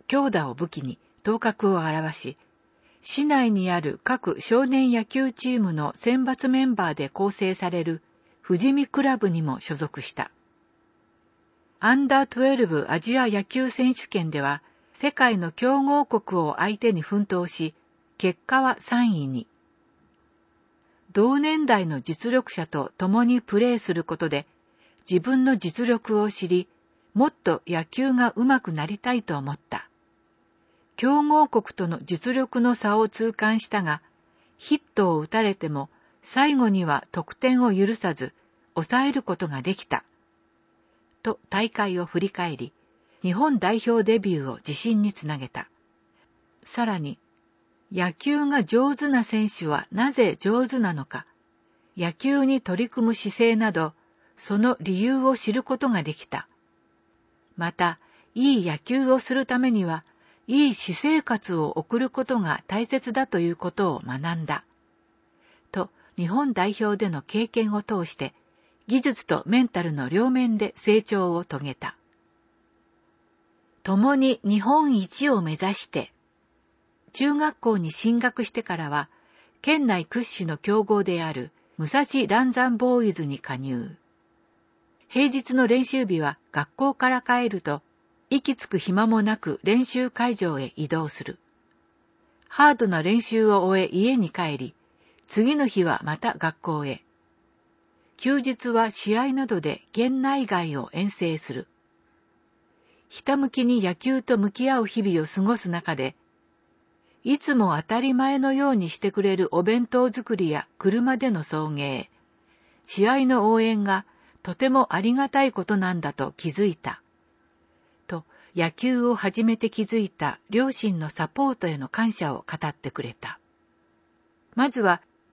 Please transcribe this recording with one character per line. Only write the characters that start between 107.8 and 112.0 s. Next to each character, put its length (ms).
た 180
り 140
前 240
の 140
よ 180
う 40
に 160
し 80
て 140
く 100
れ 140
る 180
お 80
弁 240
当 260
作 240
り 140
や 160
車 380
で 140
の 120
送 260
迎、 400